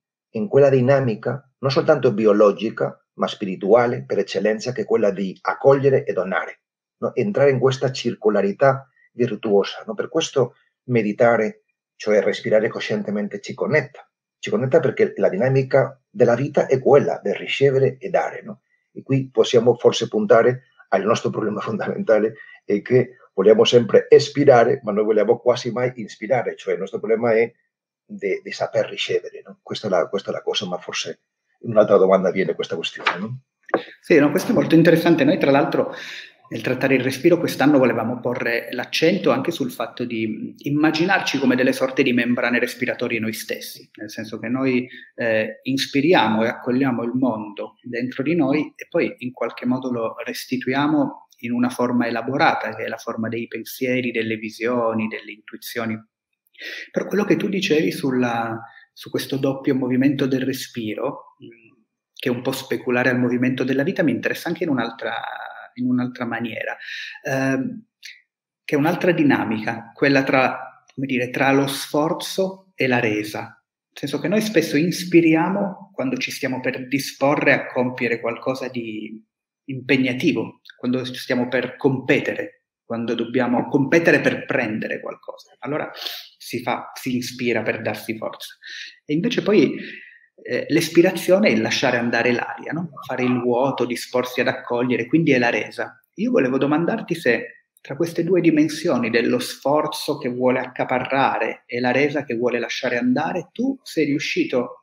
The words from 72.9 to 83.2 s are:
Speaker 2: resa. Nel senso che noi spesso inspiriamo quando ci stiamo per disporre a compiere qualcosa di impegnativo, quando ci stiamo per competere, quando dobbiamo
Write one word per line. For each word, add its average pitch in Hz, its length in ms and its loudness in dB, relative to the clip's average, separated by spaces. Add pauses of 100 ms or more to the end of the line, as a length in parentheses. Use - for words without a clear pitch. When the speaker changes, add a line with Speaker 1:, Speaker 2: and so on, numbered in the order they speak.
Speaker 2:
resa. 107 420 -2
Nel - 680 -14
senso 143 120 -4
che 156 80 -4
noi 214 120 2
spesso 165 360 0
inspiriamo 170 1160 2
quando 127 240 -4
ci - 140 -6
stiamo 127 300 -6
per 127 280 -6
disporre 139 640 0
a 120 140 0
compiere 123 540 -2
qualcosa 123 480 -6
di 110 520 -10 (480)
impegnativo, 131 920 -2 (160)
quando 123 280 -2
ci 123 100 -10
stiamo 123 340 -2
per 123 280 -4
competere, 135 880 -2 (200)
quando 113 300 -4
dobbiamo 120 540 0